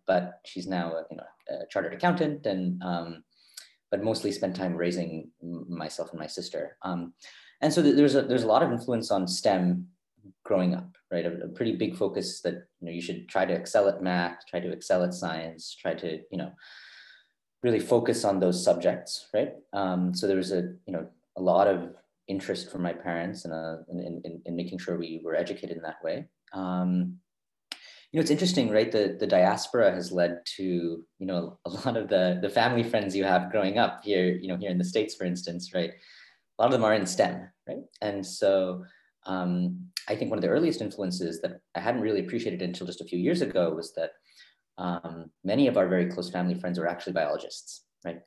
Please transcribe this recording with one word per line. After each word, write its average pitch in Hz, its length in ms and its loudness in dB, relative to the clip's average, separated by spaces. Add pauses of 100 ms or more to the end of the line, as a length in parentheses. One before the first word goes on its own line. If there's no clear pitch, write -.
but 90 380 0
she's 92 220 -10
now 87 260 -2
a, 80 180 -6
you - 60 -12
know, - 460 -12
a - 80 -10
chartered - 240 -2
accountant, 151 500 0
and, 92 380 0
um, 85 400 -6 (640)
but 98 140 -2
mostly 110 300 0
spent 92 240 -4
time 90 180 -2
raising 82 560 -2 (100)
m-, 85 280 -10
myself 82 420 -8
and 82 80 -12
my 78 80 -8
sister. 82 560 -8
Um, 87 320 -6 (480)
and 151 100 4
so 170 80 4
th-, 147 140 8
there's 139 220 8
a, 131 60 6
there's 123 200 2
a 110 60 0
lot 123 160 6
of 120 80 2
influence 117 400 0
on 92 160 2
stem 90 580 2 (580)
growing 92 300 2
up, - 220 -8 (160)
right? 85 120 0
A, 85 200 -4
a - 40 -8
pretty 113 280 -2
big 104 180 -2
focus 98 460 -2
that, 87 140 -2 (260)
you 87 60 -10
know, 85 40 -8
you 87 100 -6
should 87 280 -8
try 92 160 2
to 92 100 0
excel 98 320 2
at 98 160 2
math, 87 360 0 (100)
try 90 100 -4
to 90 140 -4
excel 90 320 2
at 90 100 -2
science, 82 640 -8
try 82 140 -2
to, 80 240 -6 (140)
you 95 40 -6
know, 76 140 -6 (1120)
really 117 160 4
focus 117 460 2
on 98 160 2
those 90 220 4
subjects, - 720 0
right? 113 200 0 (200)
Um, 90 400 0
so 101 140 -2
there 98 100 4
was 92 140 -2
a, 90 120 2 (220)
you 95 80 -10
know, 80 140 -6 (300)
a 92 40 -10
lot 92 280 6
of - 260 0 (320)
interest 98 460 -6
from 92 100 -6
my 85 100 -2
parents 87 520 -6
in, 85 80 -8
a, 80 360 -8
in, 87 360 -8
in, 82 220 -12
in 85 100 -6
making 90 220 -6
sure 85 200 -4
we 82 260 -8
were 80 120 -2
educated 85 400 -6
in 82 80 -12
that 78 180 -10
way. 104 240 -6 (260)
Um, 90 680 0 (920)
you 151 60 0
know, 160 40 2
it's 151 80 0
interesting, 147 400 2
right? 107 200 4
The, 101 280 2
the 107 80 0
diaspora 104 640 6
has 90 220 -4
led 87 260 2 (180)
to, 98 60 -8
you 87 640 -4
know, 87 400 -4
a 85 40 -8
lot 117 260 -2
of 107 120 -2
the, 90 320 4
the 101 80 0
family 117 360 4
friends 98 320 0
you 95 80 2
have 92 260 4
growing 101 280 2
up - 260 2
here, 92 360 2
you 92 60 -8
know, 90 100 -4
here 98 140 -4
in 90 80 2
the 90 60 2
States, 107 320 -2
for 95 80 -6
instance, 87 500 -6
right? 87 160 0
A - 720 -8
lot 120 40 6
of 131 60 4
them 117 120 4
are 107 100 6
in 98 100 2
stem, 92 460 0 (180)
right? - 140 -8 (180)
And 101 240 -2
so, 92 600 2 (420)
um, 90 640 -2 (200)
I 104 60 0
think 101 160 -4
one 104 80 -2
of 90 40 -2
the 92 60 2
earliest 151 320 2
influences 92 640 -4
that 87 180 -6 (140)
I 87 60 -4
hadn't 117 200 0
really 104 200 0
appreciated 95 420 -4
until 90 240 -6
just 87 140 -12
a - 40 -10
few 90 140 -6
years 117 240 2
ago 87 280 2
was 80 240 -6
that, 80 180 -4 (640)
um, 85 500 -6 (140)
many 123 240 4
of 110 100 4
our 95 120 6
very 90 180 4
close 90 240 -4
family 90 240 0
friends 87 240 -4
were 82 100 0
actually 87 240 -4
biologists, - 680 -4 (220)
right? 85 220 -8